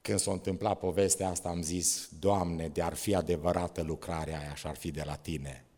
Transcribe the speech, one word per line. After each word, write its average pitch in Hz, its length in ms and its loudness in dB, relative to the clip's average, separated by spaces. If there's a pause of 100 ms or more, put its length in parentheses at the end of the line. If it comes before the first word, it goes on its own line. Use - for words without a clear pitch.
Când 104 180 0
s-a 98 140 0
întâmplat 95 460 0
povestea 95 500 2
asta, 90 200 -2
am 87 140 -2
zis, 85 460 0 (100)
"Doamne, 87 500 2
de-ar 82 260 0
fi - 200 0
adevărată 87 680 2
lucrarea 80 580 -4
aia 73 140 -8
și - 120 -8
ar 76 100 -6
fi 85 140 -6
de 76 120 -4
la 73 140 -6
Tine 69 480 -6 (140)